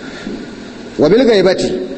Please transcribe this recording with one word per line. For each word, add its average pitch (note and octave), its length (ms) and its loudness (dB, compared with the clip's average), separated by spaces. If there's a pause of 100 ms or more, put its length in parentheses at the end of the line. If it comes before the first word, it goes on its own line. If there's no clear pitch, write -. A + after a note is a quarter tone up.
(960)
Wa D3 120 4
bil A#3+ 160 6
gaibati, F#3+ 460 4 (260)